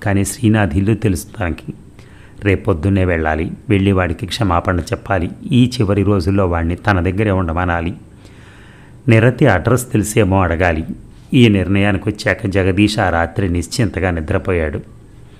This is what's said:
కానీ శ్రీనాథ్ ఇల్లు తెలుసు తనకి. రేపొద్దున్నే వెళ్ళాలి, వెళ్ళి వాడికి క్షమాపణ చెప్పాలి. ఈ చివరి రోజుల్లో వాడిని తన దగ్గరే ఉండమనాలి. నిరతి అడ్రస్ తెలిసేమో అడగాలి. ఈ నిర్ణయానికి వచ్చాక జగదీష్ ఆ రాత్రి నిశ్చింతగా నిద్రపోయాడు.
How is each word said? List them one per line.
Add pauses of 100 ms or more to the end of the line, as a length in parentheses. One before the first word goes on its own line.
కానీ
శ్రీనాథ్
ఇల్లు
తెలుసు (140)
తనకి. (680)
రేపొద్దున్నే
వెళ్ళాలి, (180)
వెళ్ళి
వాడికి
క్షమాపణ
చెప్పాలి. (200)
ఈ
చివరి
రోజుల్లో
వాడిని
తన
దగ్గరే
ఉండమనాలి. (1120)
నిరతి
అడ్రస్
తెలిసేమో
అడగాలి. (500)
ఈ
నిర్ణయానికి
వచ్చాక
జగదీష్
ఆ
రాత్రి
నిశ్చింతగా
నిద్రపోయాడు. (600)